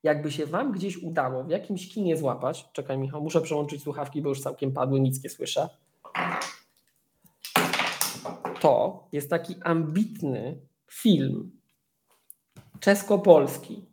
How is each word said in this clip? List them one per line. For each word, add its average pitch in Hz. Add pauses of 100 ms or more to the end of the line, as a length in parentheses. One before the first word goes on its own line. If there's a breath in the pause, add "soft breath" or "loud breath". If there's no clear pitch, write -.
jakby 151
się 147
wam 214
gdzieś 180
udało 135
w 143
jakimś 185
kinie 180
złapać, 131
czekaj, 135
Michał, 139
muszę 156
przełączyć 147
słuchawki, 143
bo 143
już 135
całkiem 139
padły, 135
nic 131
nie -
słyszę. - (3000)
To 139
jest 147
taki 170 (100)
ambitny 156 (320)
film - (1200)
czesko-polski. 190